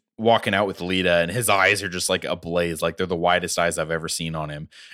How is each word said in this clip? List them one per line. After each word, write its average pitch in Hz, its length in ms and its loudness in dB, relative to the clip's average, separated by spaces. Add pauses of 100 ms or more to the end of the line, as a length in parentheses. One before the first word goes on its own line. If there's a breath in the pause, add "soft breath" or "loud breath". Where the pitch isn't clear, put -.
(180)
walking 113 360 4
out 101 120 2
with 98 140 -6
Lita 90 360 2
and 85 140 2
his 110 180 -2
eyes 98 340 4
are 101 60 -4
just, 87 200 -4
like, 92 160 0
ablaze. 85 580 -2
Like, 82 140 -2
they're 92 100 -4
the 87 100 -4
widest 87 420 0
eyes 85 200 0
I've 80 120 -2
ever 80 180 -4
seen 82 260 -6
on 78 160 -6
him. 76 180 -12 (260 loud breath)